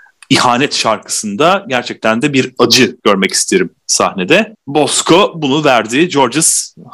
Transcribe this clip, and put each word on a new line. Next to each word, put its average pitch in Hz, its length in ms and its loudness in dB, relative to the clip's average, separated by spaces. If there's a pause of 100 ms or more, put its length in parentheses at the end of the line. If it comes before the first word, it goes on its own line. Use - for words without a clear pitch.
(300)
ihanet 131 440 0
şarkısında 113 960 -2
gerçekten 117 520 -2
de 143 120 -2
bir - 260 0
acı 120 440 2
görmek 98 280 2
isterim 90 380 0 (180)
sahnede. 101 680 0 (120)
Bosco 151 680 2
bunu 151 300 -2
verdi. 127 420 2
Georges, 135 680 -2 (180)